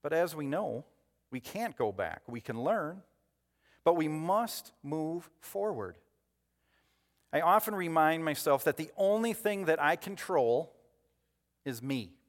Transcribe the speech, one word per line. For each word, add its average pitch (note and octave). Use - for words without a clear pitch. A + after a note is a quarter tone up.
But D3
as D#3+
we D3+
know, C#3
we C3
can't G#3
go G#2+
back. F#2
We A#2+
can A#2
learn, F3+
but E3+
we D#3
must F#3
move D#3
forward. D3+
I C#3+
often G3+
remind D#3+
myself D3
that D3+
the D#3+
only G#3+
thing G3+
that D#3
I D3+
control D#3
is A#2+
me. B2+